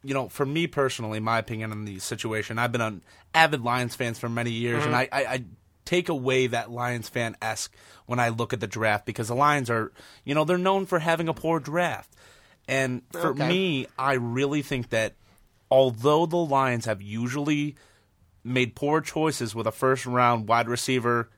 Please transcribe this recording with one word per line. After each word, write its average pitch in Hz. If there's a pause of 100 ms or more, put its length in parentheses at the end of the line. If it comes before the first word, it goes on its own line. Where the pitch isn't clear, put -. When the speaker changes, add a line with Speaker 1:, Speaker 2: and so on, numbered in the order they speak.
Speaker 1:
you 135
know, 135
for -
me 156
personally, 117
my 113
opinion 110
on 107
the 98
situation, 110
I've 120
been 120
an 110 (300)
avid 156
Lions 120
fans 117
for 123
many 117
years, 120
Speaker 2:
Mm-hmm. 151
Speaker 1:
and -
I, 135
I, 139
I 123 (400)
take 175
away 131
that 117
Lions 120
fan-esque 113 (320)
when 123
I 120
look 113
at 117
the 113
draft 107
because 113
the 120
Lions 139
are, 113 (320)
you 143
know, 156
they're 175
known 190
for 180
having 165
a 156
poor 160
draft. 151 (560)
And 131
for 170
Speaker 2:
Okay. 139
Speaker 1:
me, 175
I 135
really 131
think 123
that 110 (560)
although 131
the 170
Lions 135
have 107
usually 139 (680)
made 127
poor 151
choices 151
with 113
a 110
first-round 123
wide 117
receiver, 120